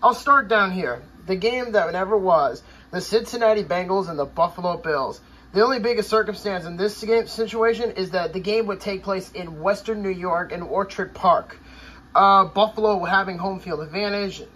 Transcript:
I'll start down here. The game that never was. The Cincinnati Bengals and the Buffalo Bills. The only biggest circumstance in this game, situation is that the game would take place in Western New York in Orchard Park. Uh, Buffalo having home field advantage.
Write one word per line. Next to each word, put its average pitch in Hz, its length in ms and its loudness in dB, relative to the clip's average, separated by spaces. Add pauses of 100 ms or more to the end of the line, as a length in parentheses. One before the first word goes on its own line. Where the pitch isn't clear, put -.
I'll 247 120 6
start 277 340 4
down 202 240 2
here. 135 320 -4 (240)
The 185 80 -2
game 233 380 -2
that 180 180 4
never 190 260 0
was. 165 460 2 (280)
The 180 100 -6
Cincinnati 220 640 0
Bengals 180 420 -2
and 165 100 -8
the 143 60 0
Buffalo 170 540 -2
Bills. 143 420 -4 (320)
The 202 140 4
only 247 140 2
biggest 214 300 -2
circumstance 202 540 -2
in 170 140 -10
this 208 260 -4
game, 226 240 2
situation 226 640 0
is 185 200 -6
that 170 200 -2
the 190 80 -6
game 208 280 -2
would 196 120 -6
take 196 240 -6
place 190 300 -4
in 165 260 -12
Western 202 420 -2
New 196 60 -4
York 175 460 -2
in 175 80 -8
Orchard 190 520 -4
Park. - 440 2 (580)
Uh, 196 300 8
Buffalo 208 580 0
having 190 340 0
home 185 220 -6
field 160 220 -6
advantage. 196 600 -6 (120)